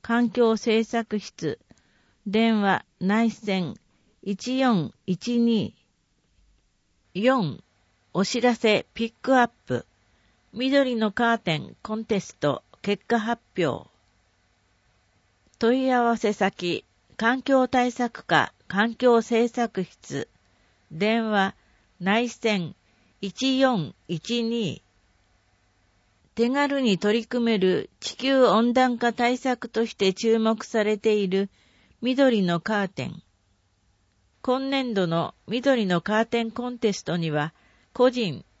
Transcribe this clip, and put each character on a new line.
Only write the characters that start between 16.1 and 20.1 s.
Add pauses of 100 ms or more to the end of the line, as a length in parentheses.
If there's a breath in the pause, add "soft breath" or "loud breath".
せ
先、 (320)
環
境
対
策
課、 (140)
環
境
政
策
室。 (600)